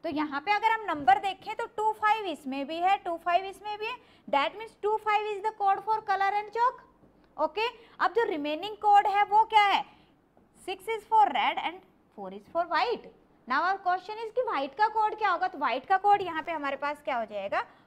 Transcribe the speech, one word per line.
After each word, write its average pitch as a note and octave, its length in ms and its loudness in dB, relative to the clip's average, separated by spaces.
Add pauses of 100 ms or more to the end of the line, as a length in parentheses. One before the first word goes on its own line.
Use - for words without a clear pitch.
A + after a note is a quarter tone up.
तो D#4+ 60 -4
यहाँ D4 320 -4
पे G4+ 100 0
अगर G#4 200 2
हम A4 160 -2
number E4+ 320 4
देखें G4 360 -6
तो E4 100 -6 (120)
टू G#4+ 160 2
फ़ाइव G#4+ 320 0
इसमें C#4 420 -6
भी D#4+ 100 -8
है, F#4 200 2
टू E4+ 200 -6
फ़ाइव F4 280 0
इसमें G4 340 -10
भी G#4+ 60 -6
है। A#4+ 120 -6 (300)
That C#4 320 0
means A4 220 -14
two G#4 160 0
five G#4+ 300 0
is G#4 160 -6
the G#4+ 140 -2
code G4+ 300 2
for A4 180 2
color G4 320 0
and G#4 160 -6
chalk। B4 300 0 (540)
ओके, D#4 300 -2 (320)
अब F4 140 0
जो A#4 160 4
remaining D#4+ 480 -4
code G#4 300 6
है G4+ 240 2
वो G#4+ 120 6 (100)
क्या G#4+ 120 8
है? F4 180 2 (840)
Six F#4+ 220 -8
is A4 200 -4
for A4 200 6
red B3+ 340 0
and E4 180 -6 (360)
four F#3+ 160 -12
is G3+ 200 -18
for E4+ 160 0
white। F#4 400 -2 (380)
Now C4+ 160 0
our F#4+ 140 0 (100)
question F#4+ 380 -2
is G#4+ 100 -10
कि B4 80 0
white C#4+ 340 -4
का G#4+ 100 4 (100)
code G#4+ 200 0
क्या G#4 140 0
होगा? F4 160 0
तो F#4 100 -16
white B3+ 280 -2
का F#4+ 120 4
code G4+ 240 4
यहाँ D#4+ 220 -6
पे F4 80 -6
हमारे C#4+ 260 -4
पास D4 260 -6
क्या C4+ 140 -2
हो A#3 80 -4
जाएगा? G#3 400 -4 (220)